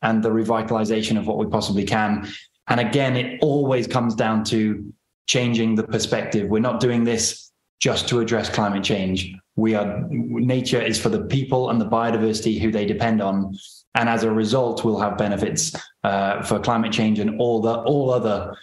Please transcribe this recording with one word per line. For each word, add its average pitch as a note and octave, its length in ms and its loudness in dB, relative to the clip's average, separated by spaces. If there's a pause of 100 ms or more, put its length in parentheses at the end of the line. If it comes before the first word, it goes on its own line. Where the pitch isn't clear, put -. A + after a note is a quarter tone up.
and A2 200 2
the A2+ 60 2
revitalization A2 880 0
of F#2+ 80 -4
what G#2+ 100 0
we A2 100 0
possibly G2+ 360 0
can. G#2 420 0 (440)
And - 100 2
again, C3 380 2
it - 240 -4
always C3+ 460 2
comes A#2+ 280 0
down A2 300 0
to G#2+ 460 -2 (360)
changing A#2 480 2
the A2 80 2
perspective. A2 640 0
We're G#2+ 120 2
not A#2 200 0
doing A#2+ 240 2
this - 480 -2 (300)
just A#2 260 0
to A#2+ 140 2
address A2 280 0
climate G2+ 360 0
change. F#2 500 -2 (220)
We A2 180 2
are, G#2 340 -2
nature A#2+ 720 0
is G#2+ 180 0
for A#2 100 2
the F#3 160 0
people C3 460 0
and A#2 100 2
the G2+ 80 -2
biodiversity A2 680 0
who A2 120 0
they G#2 140 0
depend A2 360 0
on. G2 320 0 (400)
And A#2 140 2
as A2+ 160 0
a A2 80 2
result, A2 540 0
we'll G#2 160 0
have G#2 160 -2
benefits, G2+ 580 -2 (300)
uh, G2 380 0
for G#2+ 140 0
climate A2+ 360 0
change G#2+ 260 2
and G#2+ 200 -2
all A#2 220 2
the, A2+ 200 0
all C3+ 280 2
other, G#2+ 540 -2